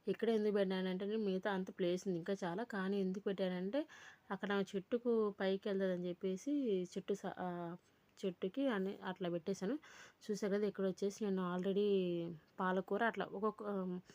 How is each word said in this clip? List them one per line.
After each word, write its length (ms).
ఇక్కడ 220
ఎందుకు 260
పెట్టానంటే 500
నేను 200
మిగతా 260
అంత 240
ప్లేస్ 300
ఉంది 140
ఇంకా 180
చాలా, 300
కానీ 320
ఎందుకు 260
పెట్టానంటే 560
అక్కడ 220
చెట్టుకు 440
పైకి 300
వెళ్తుందని 400
చెప్పేసి 460
చెట్టు 280
స-, 240
ఆ, 100
చెట్టుకి 480
అని 240
అట్లా 240
పెట్టేశాను. 440
చూసారు 320
కదా 140
ఇక్కడ 180
వచ్చేసి 360
నేను 240
already 420
పాలకూర 480
అట్లా 300
ఒక్కొక్క, 300